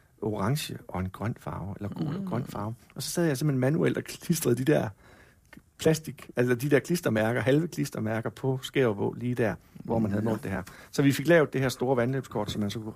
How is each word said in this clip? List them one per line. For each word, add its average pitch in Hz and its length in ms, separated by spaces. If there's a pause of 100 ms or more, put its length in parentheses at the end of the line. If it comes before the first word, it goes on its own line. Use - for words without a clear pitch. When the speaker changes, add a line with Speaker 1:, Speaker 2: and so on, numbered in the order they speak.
(220)
Speaker 1:
orange 104 560 (100)
og 90 120
en 92 100
grøn - 300
farve, - 360
eller 101 120
gul - 280
og 196 100
grøn 123 140
Speaker 2:
Mm. - 60
Speaker 1:
farve. 107 280 (200)
Og 131 80
så - 80
sad 175 140
jeg 151 140
simpelthen 139 220
manuelt 147 360
og - 80
klistrede - 520
de 127 80
der 147 240 (880)
plastik, - 580
altså 123 180
de 131 160
der 143 80
klistermærker, 120 640
halve 143 280
klistermærker 113 640
på 131 320
Skærup 113 380
Å, 113 120
lige 123 220
der, 117 200 (200)
hvor 113 240
man 110 120
havde 107 140
Speaker 2:
Nå. 117 60
Speaker 1:
målt 107 120
det - 80
her. 92 120 (280)
Så - 120
vi 139 100
fik 139 160
lavet 165 240
det 135 80
her 135 80
store 127 280
vandløbskort, 120 540
som 107 100
man 101 100
så 107 100
kunne 110 160